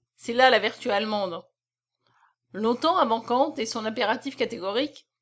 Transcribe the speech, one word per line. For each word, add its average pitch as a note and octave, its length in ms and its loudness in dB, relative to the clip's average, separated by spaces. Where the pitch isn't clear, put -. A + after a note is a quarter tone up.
c'est - 180 -6
là B3+ 160 6
la A3+ 80 6
vertu A3 320 -2
allemande. G3+ 520 -2
Longtemps A#3 440 0
avant A3+ 240 2
Kant C4 360 0
et A3 100 -4
son A3 180 -8
impératif A3+ 520 -2
catégorique, A3+ 720 -4